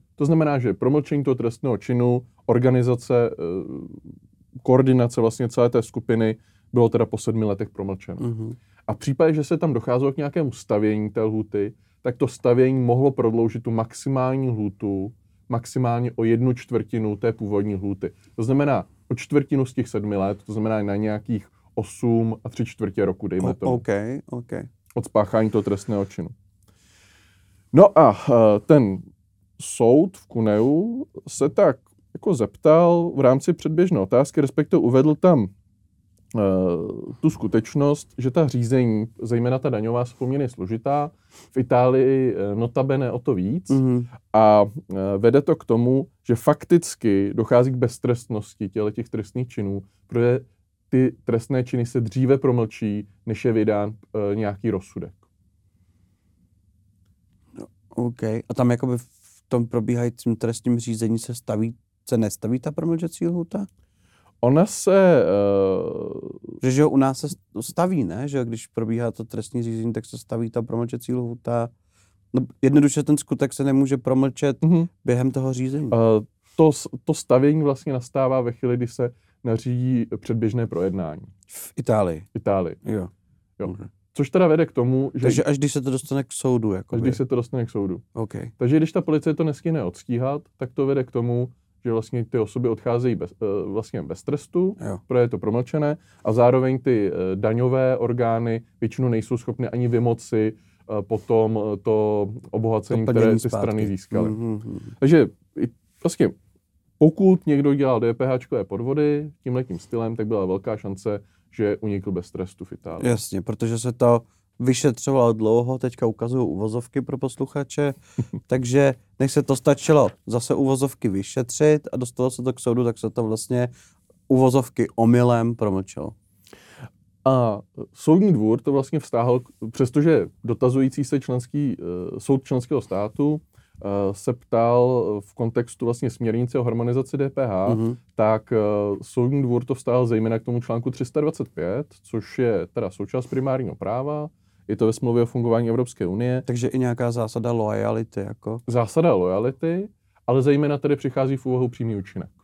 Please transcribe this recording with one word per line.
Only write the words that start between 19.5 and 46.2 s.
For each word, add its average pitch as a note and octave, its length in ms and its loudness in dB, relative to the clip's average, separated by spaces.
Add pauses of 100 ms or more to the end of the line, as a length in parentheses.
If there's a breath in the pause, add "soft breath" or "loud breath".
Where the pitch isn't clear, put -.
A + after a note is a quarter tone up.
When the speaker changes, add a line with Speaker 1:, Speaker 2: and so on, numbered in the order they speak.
Speaker 1:
z - 80 -12
těch B2 140 -4
sedmi G#2 280 -4
let, G2 300 -2
to A2 60 -12
znamená A2 300 -2
na G2+ 140 -4
nějakých G#2+ 520 -4 (260)
osm A2+ 720 0
a B2 40 -8
tři B2 160 -6
čtvrtě G#2 400 -4
roku, F#2+ 240 -4
dejme F#2 220 -2
Speaker 2:
O-, - 40 -2
Speaker 1:
tomu. - 180 -2
Speaker 2:
OK, A#2 160 -4 (420)
OK. A#2+ 220 -10 (420)
Speaker 1:
Od A#2 100 -4
spáchání A2 460 0
toho G#2 120 0
trestného G2+ 420 -2
činu. F#2 240 -12 (1400 soft breath)
No - 260 10
a, A#2+ 180 8 (140)
eh, A2 360 6
ten A2+ 320 4 (640)
soud C#3 540 4
v - 160 -20
Cuneu C#3 720 0 (240)
se - 200 -2
tak D#3 280 2 (380)
jako G3 200 -2
zeptal E3+ 800 4
v C#3 40 -2
rámci C3+ 320 4
předběžné D#3+ 480 0
otázky, B2 400 2
respektive D3 420 0
uvedl C3 320 4
tam, D3+ 320 4 (880)
eh, A2 40 0 (800)
tu D#3+ 100 2
skutečnost, C#3+ 800 0 (100)
že B2+ 120 -2
ta D#3 180 2
řízení, A#2 580 0 (160)
zejména A#2+ 360 0
ta C3+ 120 -4
daňová, A#2 340 -2
jsou B2 140 -16
poměrně C3 300 -2
složitá. A#2+ 640 -4 (180)
V - 280 -14
Itálii, C3 800 2
eh, G2+ 180 -4
notabene B2+ 580 -2
o B2 60 -4
to B2 160 -2
víc. G#2 360 -4
Speaker 2:
Mhm. B2+ 340 2 (280 loud breath)
Speaker 1:
A, G#2+ 320 8 (280)
eh, - 20 -8 (240)
vede A#2 240 4
to D#3 140 2
k - 80 -16
tomu, B2 420 2 (200)